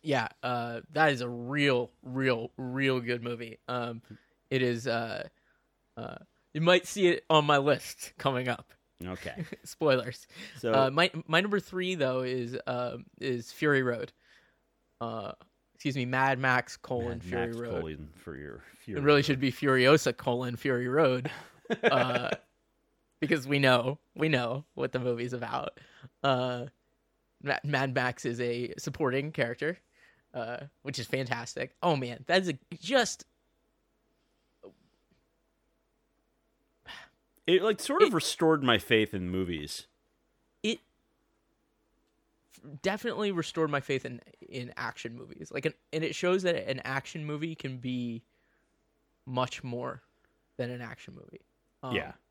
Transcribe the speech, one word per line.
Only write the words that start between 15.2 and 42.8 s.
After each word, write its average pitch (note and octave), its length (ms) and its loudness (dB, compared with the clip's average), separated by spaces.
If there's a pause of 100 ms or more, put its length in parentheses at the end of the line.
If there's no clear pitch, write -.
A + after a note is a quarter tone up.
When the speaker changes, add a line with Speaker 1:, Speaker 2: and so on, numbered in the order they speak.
Speaker 1:
excuse C3+ 220 -4
me, B2 100 -2
Mad C3 320 4
Max B2+ 400 0
colon A#2+ 300 -6 (100)
Speaker 2:
Mad - 60 -10
Speaker 1:
Fury A#2+ 220 -4
Speaker 2:
Max - 120 -8
Speaker 1:
Road. F2 220 -4
Speaker 2:
colon D#2 360 -8
Fury, D2 220 -14 (460)
Fury G#2+ 140 -6
Speaker 1:
It C#3+ 40 -2
really C#3+ 160 8
Speaker 2:
Road. C#3 80 4
Speaker 1:
should C3+ 140 2
be C3 120 2
Furiosa C3+ 640 6
colon B2 400 -2
Fury B2 320 -2
Road. C3+ 460 4
Speaker 2:
<laughs> - 60 -14 (440)
Speaker 1:
Uh, B2 460 2 (920)
because D3 260 0
we C#3+ 140 2
know, C3 380 4 (180)
we D#3 120 0
know B2+ 360 0 (100)
what C3+ 180 -2
the C3 60 -2
movie's B2 360 -2
about. A#2+ 440 -6 (460)
Uh, B2+ 400 0 (800)
Ma-, C#3+ 200 -2
Mad C3+ 320 0
Max B2 300 -2
is A#2 160 -2
a A#2+ 360 -2
supporting C#3 540 -2
character, C#3+ 480 -4 (560)
uh, A#2+ 220 -6 (260)
which C#3 160 -8
is A#2 80 -6
fantastic. B2+ 760 -4
Oh E3 140 4
man, B2 300 -6
that F#3 160 4
is F3+ 60 -2
a, C#3+ 100 -4 (220)
just A#3 440 0 (4000)
Speaker 2:
It, F3 160 4
like, G#3+ 180 2
sort E4+ 220 2
of G4+ 80 8
Speaker 1:
It G#3 40 0
Speaker 2:
restored D#3+ 480 2
my A#2+ 160 6
faith G#2+ 340 4
in F#2 160 -4
movies. F2 580 -4 (760)
Speaker 1:
It G#3 160 -2 (2000)